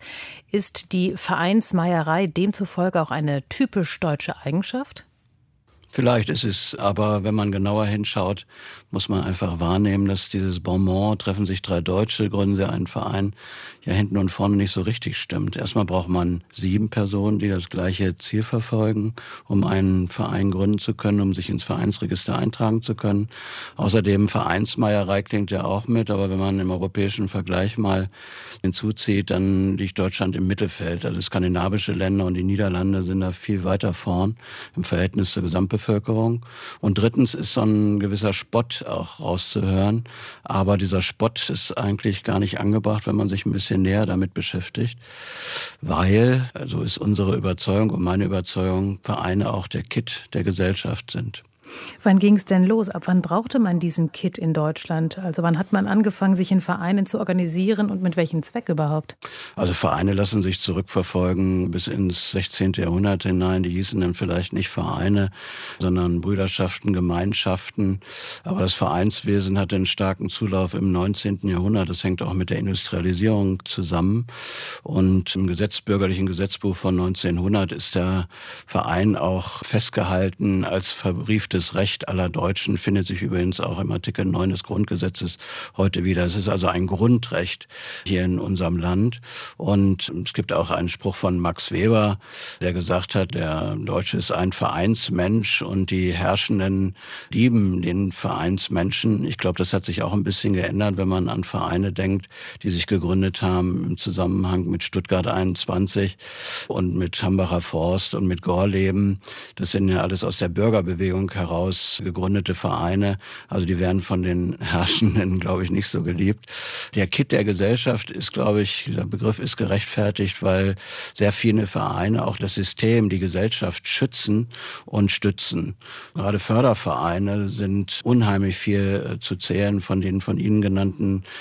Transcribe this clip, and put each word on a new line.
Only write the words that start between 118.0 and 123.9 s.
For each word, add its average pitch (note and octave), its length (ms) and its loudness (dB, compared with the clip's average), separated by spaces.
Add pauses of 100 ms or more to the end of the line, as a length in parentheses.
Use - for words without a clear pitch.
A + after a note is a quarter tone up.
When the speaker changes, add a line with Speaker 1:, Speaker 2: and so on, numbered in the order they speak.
Speaker 2:
ist, - 240 -4
glaube G#2 260 2
ich, - 240 -2 (100)
der G2 120 -2
Begriff A2 320 -2
ist - 180 -4
gerechtfertigt, G2+ 840 0
weil F#2+ 320 2 (400)
sehr G#2 180 2
viele A2 340 2
Vereine G2 600 0
auch F#2+ 100 -2
das F#2+ 180 -4
System, A2 540 2
die F#2+ 100 0
Gesellschaft F#2 720 -2
schützen A#2 600 0 (360)